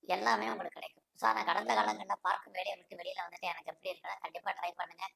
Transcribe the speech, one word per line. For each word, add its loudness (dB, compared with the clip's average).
எல்லாமே 4
உங்களுக்கு -8
கிடைக்கும். -14
So, 6
நான் 2
கடந்த 2
காலங்கள்ல 0
பார்க்கும் -2
வேலையை -4
விட்டு -18
வெளியில -6
வந்துட்டு -8
எனக்கு -8
எப்படி -8
இருக்குன்னா, -8
கண்டிப்பா -6
ட்ரை -4
பண்ணுங்க -8